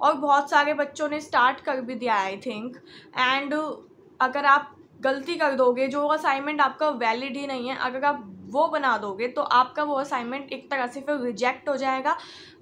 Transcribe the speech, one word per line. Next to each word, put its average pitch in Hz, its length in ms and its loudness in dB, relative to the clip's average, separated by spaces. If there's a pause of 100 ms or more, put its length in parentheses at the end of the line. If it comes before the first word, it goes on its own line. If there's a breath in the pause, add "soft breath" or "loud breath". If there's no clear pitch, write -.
और 294 120 6
बहुत 285 360 2
सारे 294 240 4
बच्चों 294 360 -2
ने 302 120 -4
स्टार्ट 262 380 2
कर 262 220 -4
भी 226 140 -8
दिया, 214 320 0
I 190 60 -6
think, 214 360 -8 (520 loud breath)
and 277 540 0 (460)
अगर 262 240 0
आप 285 300 4 (260)
गलती 277 340 -2
कर 311 160 2
दोगे, 254 360 4
जो 285 200 0
असाइनमेंट 294 540 0
आपका 285 280 2
वैलिड 240 480 -2
ही 277 100 -6
नहीं 254 200 -6
है, 262 80 -4
अगर 262 300 -4
आप 254 240 0 (140)
वो 262 240 0
बना 277 300 2
दोगे, 202 300 -4
तो 254 140 -4
आपका 262 420 2
वो 294 120 -2
असाइनमेंट 269 560 -4
एक - 200 -10
तरह 262 160 -2
से 262 140 -10
फिर 285 180 -2
रिजेक्ट 247 500 -2
हो 277 80 0
जाएगा, 262 400 0 (440 loud breath)